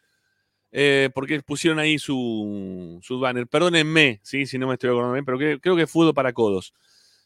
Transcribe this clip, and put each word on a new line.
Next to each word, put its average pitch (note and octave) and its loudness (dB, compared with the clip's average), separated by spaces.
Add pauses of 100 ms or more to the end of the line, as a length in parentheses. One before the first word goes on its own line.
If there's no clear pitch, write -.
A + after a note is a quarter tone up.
(720)
Eh, C#3 2
porque C#3 -4
pusieron D#3 -2
ahí D3+ 0
su, G#2 -6
su B2+ -6
banner. B2 -2
Perdónenme, D#3 2
¿sí? C#3 -4
Si B2+ -8
no C3 -2
me C3 -2
estoy B2+ -2
acordando B2 0
bien, C#3 -4
pero B2+ -4
que-, D3 -2
creo F3+ 2
que E3 4
es D3+ 0
Fútbol D#3+ 4
para C3 0
Codos. G#2 0 (540)